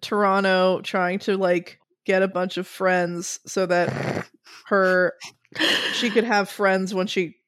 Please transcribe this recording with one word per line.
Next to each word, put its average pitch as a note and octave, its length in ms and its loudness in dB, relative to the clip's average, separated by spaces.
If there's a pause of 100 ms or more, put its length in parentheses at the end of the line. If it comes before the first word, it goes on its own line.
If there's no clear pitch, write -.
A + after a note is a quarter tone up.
Toronto F#3+ 800 2
trying F#3 380 -2
to, G3 160 -2
like, F3+ 440 0 (260)
get F#3+ 160 2
a F#3+ 60 2
bunch F#3 300 -4
of F3+ 100 -6
friends F3+ 800 -2
so F#3 180 -2
that - 600 -2 (400)
her, F#3 460 2 (800)
she A#3 180 -2
could G#3+ 140 2
have G#3 220 0
friends F#3+ 460 0
when F#3 140 -2
she F3+ 300 -4 (100)